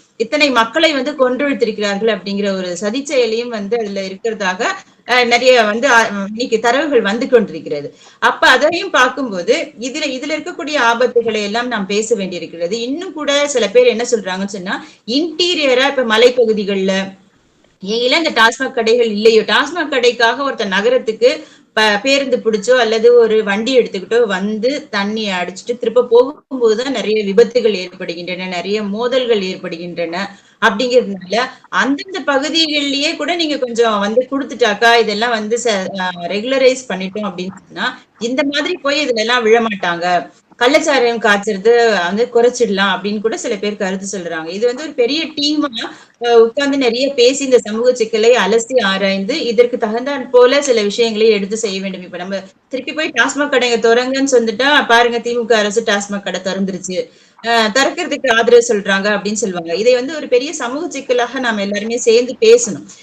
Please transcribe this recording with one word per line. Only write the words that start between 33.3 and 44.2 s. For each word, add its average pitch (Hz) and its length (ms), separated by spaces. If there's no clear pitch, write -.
நீங்க 311 240
கொஞ்சம் 233 420
வந்து 220 260
கொடுத்துட்டாக்கா, 233 720
இதெல்லாம் 220 400
வந்து 214 220
ச-, 226 180
அஹ், 180 300
ரெகுலரைஸ் 254 600
பண்ணிட்டோம் 190 400
அப்படின்னு 185 320
சொன்னா 180 260
இந்த 262 240
மாதிரி 294 320
போய் 294 260
இதுல 233 200
எல்லாம் 233 220
விழமாட்டாங்க, 196 640
கள்ளச்சாராயம் 254 640
காய்ச்சறது 202 500
வந்து 190 300
குறைச்சிடலாம் 226 680
அப்படின்னு 202 280
கூட 220 160
சில 262 200
பேர் 202 200
கருத்து 196 320
சொல்றாங்க. 170 400